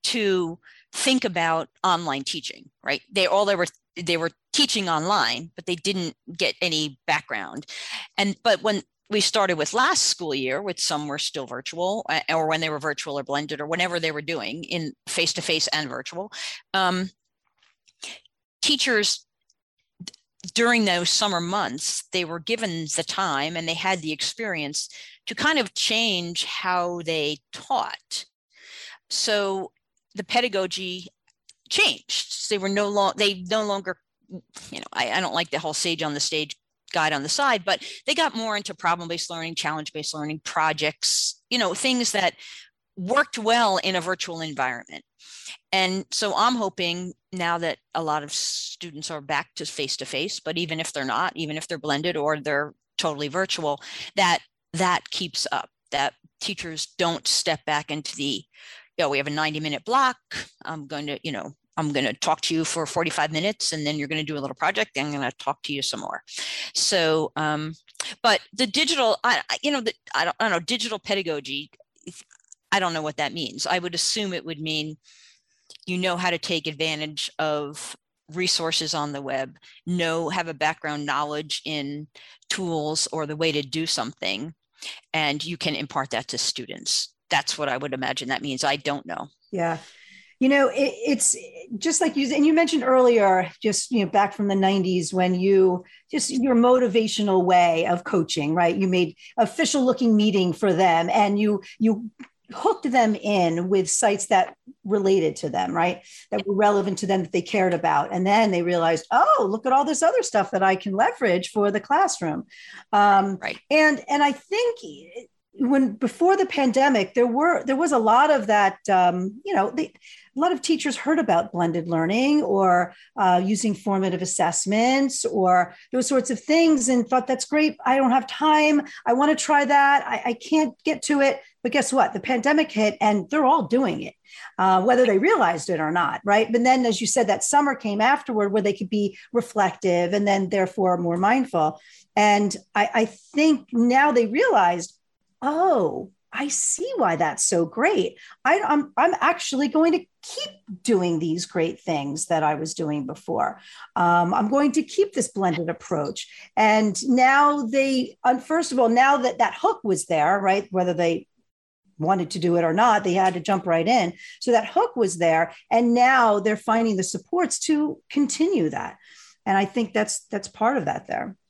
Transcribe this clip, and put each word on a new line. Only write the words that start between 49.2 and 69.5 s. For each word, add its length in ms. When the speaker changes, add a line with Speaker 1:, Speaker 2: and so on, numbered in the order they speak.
Speaker 1:
back 360
to 100
face-to-face, 760
but 160
even 220
if 140
they're 120
not, 300
even 220
if 100
they're 120
blended 380
or 220
they're 360
totally 320
virtual, 520
that 240
that 380
keeps 420
up, 160
that 240
teachers 460
don't 280
step 380
back 260
into 260
the, 280
"Oh, 80
we 100
have 80
a 40
ninety-minute 540
block. 320
I'm 220
going 200
to, 160
you 100
know, 220
I'm 160
gonna 200
talk 300
to 120
you 100
for 220
forty-five 460
minutes, 400
and 140
then 120
you're 100
gonna 160
do 140
a 20
little 160
project, 400
and 120
I'm 40
gonna 260
talk 260
to 80
you 100
some 180
more." 220
So, 600
um, 380
but 180
the 140
digital, 580
I, 260